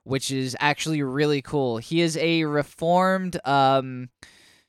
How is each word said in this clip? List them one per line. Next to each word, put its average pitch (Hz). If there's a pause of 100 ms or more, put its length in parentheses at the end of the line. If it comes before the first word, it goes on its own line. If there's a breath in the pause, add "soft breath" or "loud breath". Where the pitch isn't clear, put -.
which 135
is 131
actually 147
really 143
cool. 127
He 165
is 160
a 165
reformed, 175
um, 135 (600 soft breath)